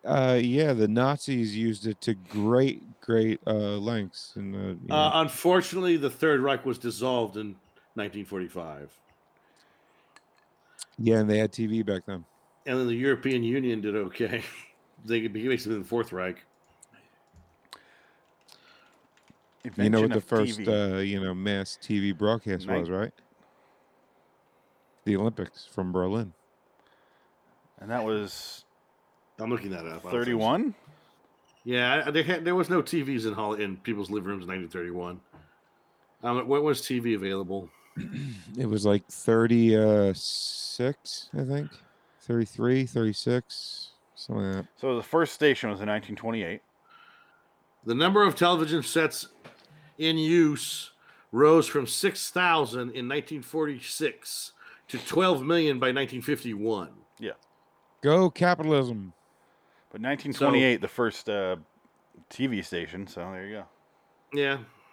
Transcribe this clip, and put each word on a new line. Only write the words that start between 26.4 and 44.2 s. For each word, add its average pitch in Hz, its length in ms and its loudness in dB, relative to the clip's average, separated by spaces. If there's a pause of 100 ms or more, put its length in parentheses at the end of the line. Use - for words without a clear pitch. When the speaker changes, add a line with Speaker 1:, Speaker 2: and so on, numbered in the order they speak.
Speaker 3:
And 104 100 -16
that 120 140 -2
was 107 640 -6 (720)
Speaker 2:
I'm 113 100 -6
looking 101 220 -4
that 90 80 -8
up. 80 60 -12
I 82 40 -10
don't 80 120 -12
think 90 100 -10
so. 120 60 -2
Speaker 3:
thirty-one? 123 580 0 (880)
Speaker 2:
Yeah, 123 420 0
I, 147 60 -2
they 156 100 2
had, 165 240 -2
there 175 100 0
was 180 140 0
no 175 120 2
T 165 200 -2
Vs 131 240 -4
in 107 80 -2
Hol-, 107 220 -4
in 98 220 -4
people's 101 340 -6
living 98 180 -4
rooms 98 140 -6
in 87 60 -12
nineteen 92 200 -8
thirty-one. 87 500 -8 (1040)
Um, 120 240 0
when 143 160 4
was 147 180 2
T 123 180 -4
V 117 160 0
available? 95 540 -4 (280)
Speaker 1:
<clears throat> - 40 -8 (560)
It 117 100 -2
was, 104 180 0
like, 101 220 4
thirty, 113 680 6
uh, 107 400 6
six, - 1200 -6
I 143 60 -2
think. 143 280 -4 (500)
Thirty-three, 120 640 2
thirty-six, - 1040 -2 (260)
something - 300 -6